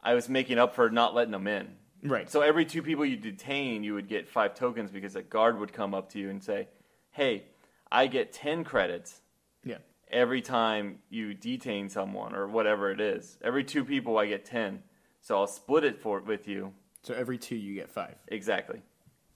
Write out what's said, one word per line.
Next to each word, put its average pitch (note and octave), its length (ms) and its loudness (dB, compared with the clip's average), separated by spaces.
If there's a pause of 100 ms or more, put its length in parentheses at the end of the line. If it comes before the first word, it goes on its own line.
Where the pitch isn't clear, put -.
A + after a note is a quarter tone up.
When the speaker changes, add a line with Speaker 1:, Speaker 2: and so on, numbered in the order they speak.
Speaker 1:
I A#2 120 2
was A#2 140 0
making B2 300 2
up A#2+ 160 6
for A#2 160 6
not A#2 240 4
letting A#2 180 2
them G2 160 -4
in. G2+ 200 -4 (340)
Speaker 2:
Right. C3+ 280 -2
Speaker 1:
So D3 120 4
every D#3 240 6
two D#3+ 160 -6
people D3+ 220 0
you C3 120 0
detain, A2+ 640 -6
you G#2 120 -4
would G2+ 120 -6
get G#2 220 -4
five G#2 260 2
tokens A2+ 380 -4
because G2 240 -8
a A#2 60 -6
guard A2 360 4
would G#2 140 -6
come G2+ 220 -4
up F#2+ 160 -6
to G2+ 100 -8
you G2 100 -6
and G2 140 -10
say, G2+ 240 -4 (420)
"Hey, B2 340 0 (460)
I C3 160 6
get B2 260 0
ten D#3 300 -2
credits F#2 560 -2 (460)
Speaker 2:
Yeah. A#2+ 140 -8 (300)
Speaker 1:
every B2 340 2
time A2+ 560 0 (100)
you G#2+ 260 -8
detain G#2+ 540 -6
someone," G2+ 480 -6
or G2 100 -4
whatever G#2 460 2
it G2+ 80 -4
is. G2 420 -2
"Every C3 220 0
two C#3+ 200 -2
people, A#2+ 340 0
I G#2+ 80 4
get G#2 180 -4
ten. G#2 380 -2 (400)
So G#2+ 160 0
I'll G2+ 100 4
split D3 360 2
it A#2 160 0
for, G2+ 200 -2
with G#2 260 -4
you." G2 280 -6 (280)
Speaker 2:
So B2 120 -8
every B2 240 -4
two, - 180 -8
you G2+ 180 -6
get G2 160 -10
five. F2+ 240 -8 (140)
Speaker 1:
Exactly. G2+ 540 -4 (540)